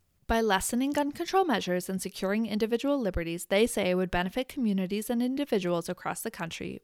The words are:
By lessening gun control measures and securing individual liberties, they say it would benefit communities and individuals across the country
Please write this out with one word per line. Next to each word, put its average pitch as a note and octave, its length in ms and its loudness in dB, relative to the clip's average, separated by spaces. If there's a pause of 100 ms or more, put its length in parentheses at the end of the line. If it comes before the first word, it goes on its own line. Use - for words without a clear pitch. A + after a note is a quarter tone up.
(280)
By A3+ 140 4
lessening A3+ 500 2
gun D4 220 0
control F#4+ 320 2
measures F3+ 420 0
and F#3+ 140 -4
securing G3 460 -2
individual A3+ 520 0
liberties, F3 460 -2
they G3+ 200 4
say G3 260 2
it F3+ 40 4
would F#3 160 0
benefit F#3 380 -2
communities G3+ 600 0
and A#3+ 140 0
individuals A3 640 0
across - 320 -6
the A#3+ 120 -8
country F3+ 520 -10